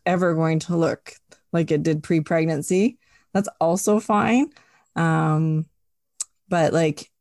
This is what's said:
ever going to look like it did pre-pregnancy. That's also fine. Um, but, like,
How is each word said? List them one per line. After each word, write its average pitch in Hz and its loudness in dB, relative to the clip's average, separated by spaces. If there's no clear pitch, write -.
ever 175 0
going 160 0
to 175 -4
look 156 -2
like 170 0
it 151 0
did 156 -2
pre-pregnancy. 165 0
That's 202 -2
also 185 2
fine. 220 0
Um, 160 0
but, 170 2
like, 156 0